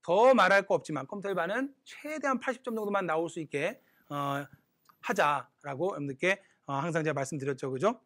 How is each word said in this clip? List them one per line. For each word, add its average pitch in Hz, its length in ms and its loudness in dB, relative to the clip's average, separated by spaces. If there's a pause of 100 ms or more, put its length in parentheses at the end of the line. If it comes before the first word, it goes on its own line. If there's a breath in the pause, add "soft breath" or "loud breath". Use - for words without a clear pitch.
더 226 320 6
말할 196 320 6
거 196 100 2
없지만 143 320 -4
컴퓨터 202 220 -8
일반은 196 440 -2 (120)
최대한 294 540 -4
팔십 - 240 -4
점 233 120 -6
정도만 208 300 0
나올 160 240 0
수 170 100 -10
있게, 156 400 -4 (300 soft breath)
어, 143 360 -4 (560)
하자라고 147 920 -2
여러분들께, 147 500 -2 (240 soft breath)
어, 139 100 -6
항상 160 280 -2
제가 151 100 -2
말씀드렸죠, 139 580 -4
그죠? 185 340 0